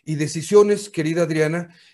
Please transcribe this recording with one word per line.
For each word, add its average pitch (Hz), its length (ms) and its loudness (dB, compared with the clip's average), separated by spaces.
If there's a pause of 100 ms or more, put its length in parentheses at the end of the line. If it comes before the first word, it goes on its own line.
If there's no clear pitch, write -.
Y 156 120 -6
decisiones, 196 760 2
querida 160 320 -2
Adriana, 156 520 -2 (200)